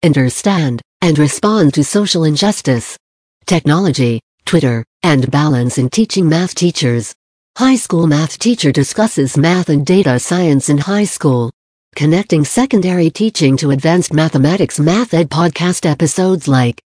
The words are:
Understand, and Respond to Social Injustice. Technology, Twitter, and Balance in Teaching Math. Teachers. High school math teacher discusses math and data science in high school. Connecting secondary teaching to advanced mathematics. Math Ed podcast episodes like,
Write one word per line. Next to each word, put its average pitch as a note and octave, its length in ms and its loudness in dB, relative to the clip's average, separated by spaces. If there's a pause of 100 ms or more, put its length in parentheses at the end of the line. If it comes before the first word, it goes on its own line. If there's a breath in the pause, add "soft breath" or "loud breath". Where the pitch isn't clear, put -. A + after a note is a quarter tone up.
Understand, C#3 760 0 (200)
and D#3+ 180 2
Respond D#3+ 540 2
to D3 100 0
Social F#3 400 -2
Injustice. D3+ 720 -2 (500)
Technology, D3 760 0 (240)
Twitter, B2 400 0 (180)
and C3+ 260 2
Balance C3+ 480 0
in B2+ 120 0
Teaching G3 400 0
Math. F3 260 -2
Teachers. B2 580 -2 (440)
High C4 180 4
school E3+ 320 0
math D3+ 320 0
teacher A3+ 320 0
discusses C#3+ 680 0
math E3+ 300 2
and C#3+ 180 0
data E3+ 320 2
science D#3+ 520 0
in D3 80 2
high G3 260 -2
school. B2 480 -2 (440)
Connecting D#3 500 0
secondary F3+ 640 0
teaching D#3+ 480 0
to C#3+ 140 0
advanced D#3+ 420 0
mathematics. D#3 680 0
Math F#3 340 0
Ed E3 160 0
podcast E3+ 560 -2
episodes E3+ 640 0
like, B2+ 420 0